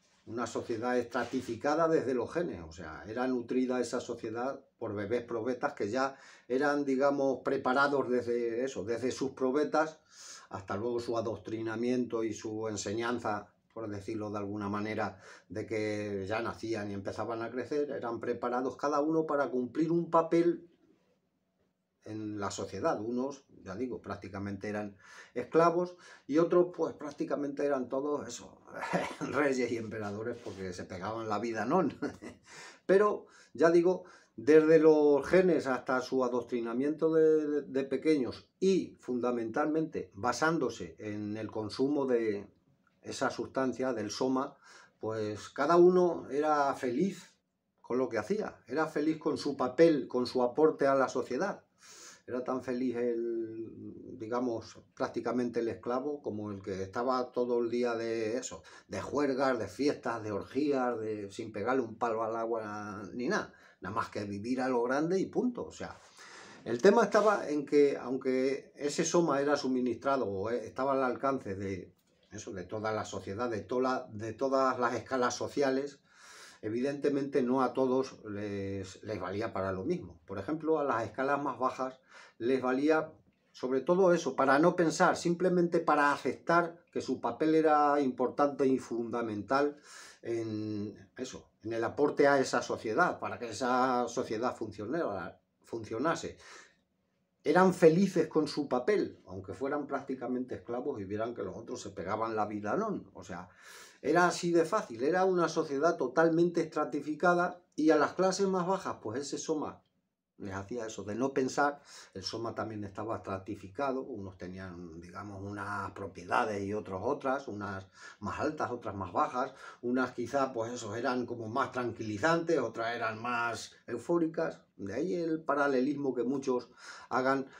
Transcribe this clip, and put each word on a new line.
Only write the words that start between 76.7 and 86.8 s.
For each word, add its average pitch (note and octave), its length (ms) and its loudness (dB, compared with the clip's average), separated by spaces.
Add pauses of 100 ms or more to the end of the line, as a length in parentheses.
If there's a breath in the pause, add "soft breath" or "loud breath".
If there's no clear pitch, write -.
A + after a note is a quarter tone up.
no B2+ 200 2
a B2 100 2
todos C3 520 0
les, G2 800 -6
les G#2 180 -6
valía G2 320 -4
para F#2+ 200 -2
lo F#2+ 120 -4
mismo. D3 420 -4
Por G2 120 -8
ejemplo, D#3 400 0
a C#3+ 60 0
las A#2 200 0
escalas C#3 380 -2
más B2+ 160 -4
bajas B2+ 420 -2 (380 loud breath)
les B2 220 2
valía D3 520 2 (400)
sobre C3 300 -2
todo F3+ 300 6
eso, E3 220 0
para C3+ 240 6
no F3 160 6
pensar, E3+ 420 4
simplemente F3 640 2
para D3 340 4
aceptar E3+ 800 0